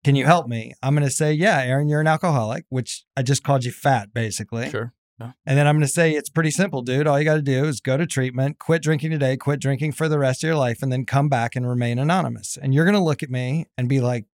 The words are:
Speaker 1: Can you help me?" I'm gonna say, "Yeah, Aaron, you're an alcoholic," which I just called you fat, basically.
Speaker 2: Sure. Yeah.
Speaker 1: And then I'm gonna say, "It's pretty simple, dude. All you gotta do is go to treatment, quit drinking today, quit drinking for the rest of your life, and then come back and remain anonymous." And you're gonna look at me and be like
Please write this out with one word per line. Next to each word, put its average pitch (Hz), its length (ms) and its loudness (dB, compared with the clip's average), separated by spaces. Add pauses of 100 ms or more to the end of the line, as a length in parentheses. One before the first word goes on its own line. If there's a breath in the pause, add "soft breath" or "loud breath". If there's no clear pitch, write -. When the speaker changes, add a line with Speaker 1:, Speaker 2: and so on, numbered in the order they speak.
Speaker 1:
Can 139 140 4
you 131 80 2
help 156 240 4
me?" 117 240 -8 (100)
I'm 135 120 2
gonna 143 160 2
say, 151 220 0
"Yeah, 165 280 2
Aaron, 135 280 0
you're 151 120 0
an 156 80 0
alcoholic," 151 640 0
which - 340 -6 (120)
I 139 60 0
just 131 220 0
called 135 200 0
you 123 80 -6
fat, 110 420 -2
basically. 117 560 -6
Speaker 2:
Sure. 117 240 -8 (260)
Yeah. 120 120 -14 (120)
Speaker 1:
And 139 140 2
then 147 80 4
I'm 151 80 4
gonna 151 140 2
say, 165 260 2
"It's 147 160 -4
pretty 160 220 0
simple, 160 280 -2
dude. 131 280 0
All 143 100 2
you 151 60 0
gotta 156 180 2
do 135 220 0
is 147 160 -2
go 131 160 -2
to 165 100 0
treatment, 131 540 -2
quit 160 220 0
drinking 156 280 0
today, 143 260 0
quit 143 240 -2
drinking 139 320 -2
for 160 160 -2
the 151 100 0
rest 135 260 0
of 160 40 -2
your 160 80 0
life, 123 240 0
and 135 120 -2
then 127 120 -2
come 143 240 0
back 117 280 0
and 123 120 -2
remain 120 300 0
anonymous." 143 580 -2
And 135 160 -2
you're 151 140 4
gonna 202 180 4
look 156 200 -2
at 131 60 -12
me 127 360 -4 (100)
and 123 120 -2
be 135 120 2
like 120 260 -2 (140)